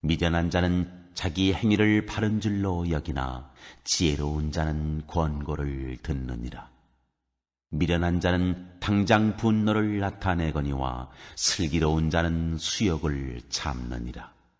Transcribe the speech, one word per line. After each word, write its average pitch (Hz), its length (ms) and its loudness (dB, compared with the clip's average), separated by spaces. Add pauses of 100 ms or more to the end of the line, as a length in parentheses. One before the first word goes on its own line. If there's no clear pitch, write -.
미련한 85 460 2
자는 90 420 2 (220)
자기 95 400 0
행위를 107 520 4
바른 107 360 -2
줄로 98 480 0
여기나 65 600 -4 (360)
지혜로운 76 680 0
자는 78 560 -2
권고를 73 960 -4
듣느니라. 62 680 -6 (1000)
미련한 85 500 2
자는 90 500 0 (120)
당장 107 560 4
분노를 107 640 2
나타내거니와 73 1080 -2 (280)
슬기로운 80 720 2
자는 82 480 0
수욕을 73 920 -2
참느니라. 62 840 -8 (260)